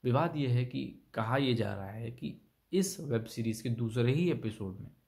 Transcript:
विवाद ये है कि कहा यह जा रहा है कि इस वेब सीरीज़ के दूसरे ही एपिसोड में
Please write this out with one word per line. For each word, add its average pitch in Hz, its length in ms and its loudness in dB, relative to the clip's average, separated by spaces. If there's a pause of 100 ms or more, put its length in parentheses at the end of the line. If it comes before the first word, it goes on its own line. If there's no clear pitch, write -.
विवाद 151 320 2
ये 139 120 2
है 123 160 4
कि 127 500 -8
कहा 113 220 0
यह 135 180 4
जा 101 200 0
रहा 98 160 -8
है 113 200 -6
कि - 300 -10 (320)
इस 190 280 2
वेब 120 240 0
सीरीज़ 113 380 -4
के - 60 -2
दूसरे 117 440 2
ही 170 180 4
एपिसोड 104 500 -4
में - 100 -12 (180)